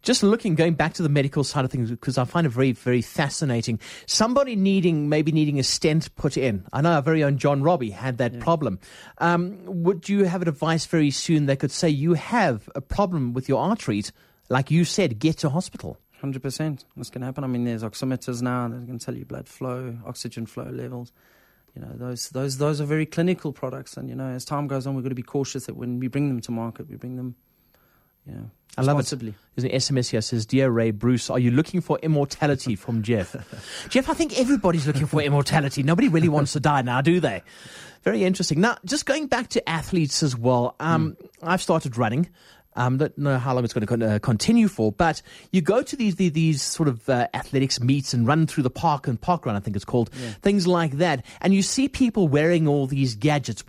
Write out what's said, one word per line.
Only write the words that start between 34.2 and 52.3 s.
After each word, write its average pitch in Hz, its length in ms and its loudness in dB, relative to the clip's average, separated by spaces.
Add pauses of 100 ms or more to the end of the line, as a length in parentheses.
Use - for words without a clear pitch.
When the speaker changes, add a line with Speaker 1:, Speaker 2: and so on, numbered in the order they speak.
Speaker 1:
everybody's 196 480 2
looking 147 200 0
for 156 140 0
immortality. 143 600 0
Nobody 175 260 4
really 165 200 4
wants 147 240 2
to 131 80 -2
die 143 220 4
now, 123 180 0
do 165 180 4
they? 110 240 -2 (600)
Very 208 180 2
interesting. 185 380 2
Now, 226 240 4
just 262 200 -2
going 294 220 0
back 254 220 -2
to - 200 -2
athletes 160 540 0
as 131 140 0
well. 120 420 2
Um, 160 420 0
Speaker 2:
Mm. - 80 -20 (140)
Speaker 1:
I've 175 180 0
started 156 380 0
running. 127 300 0 (480)
Um, 127 200 2
don't 143 200 0
know 143 220 0
how 127 160 -2
long 123 80 2
it's 120 100 -2
gonna 110 140 -2
con-, 117 160 0
uh, 107 160 2
continue 220 480 4
for, 110 240 0
but 160 320 0 (300)
you 185 80 4
go 190 240 4
to - 100 -8
these, 214 220 0
the-, 185 120 2
these 160 320 2
sort - 280 0
of, 117 200 -4
uh, 123 240 2
athletics - 480 -2
meets 135 320 2
and 120 140 2
run 156 220 4
through - 160 -2
the 123 60 2
park - 360 0
and 117 140 -2
park 175 260 -2
run, 113 80 -2
I 101 60 -2
think 101 160 -6
it's 101 80 -4
called, 120 260 0 (100)
Speaker 2:
Yeah. 117 120 -8 (100)
Speaker 1:
things 202 240 2
like 165 320 2
that. 156 260 0 (160)
And 185 140 4
you 196 80 4
see 262 260 0
people 226 380 2
wearing 156 400 4